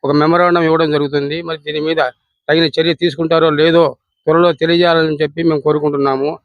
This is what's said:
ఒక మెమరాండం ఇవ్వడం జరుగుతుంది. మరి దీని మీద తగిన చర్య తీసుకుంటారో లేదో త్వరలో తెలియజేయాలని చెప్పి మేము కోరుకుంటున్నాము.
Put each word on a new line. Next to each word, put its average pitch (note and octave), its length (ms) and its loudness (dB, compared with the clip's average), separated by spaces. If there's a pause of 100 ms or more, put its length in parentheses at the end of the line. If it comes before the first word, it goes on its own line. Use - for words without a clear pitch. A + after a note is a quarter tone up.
ఒక C#3 80 -2 (100)
మెమరాండం E3+ 480 2
ఇవ్వడం D#3+ 260 0
జరుగుతుంది. C#3+ 420 -2 (100)
మరి D#3+ 180 -8
దీని D3+ 220 -6
మీద D#3+ 140 0 (460)
తగిన D#3+ 280 2
చర్య E3 180 0 (100)
తీసుకుంటారో D#3+ 460 0 (120)
లేదో E3 240 4 (380)
త్వరలో E3+ 260 2 (120)
తెలియజేయాలని E3 600 0
చెప్పి D#3 280 -6
మేము D3+ 180 -2
కోరుకుంటున్నాము. C#3+ 640 -2 (160)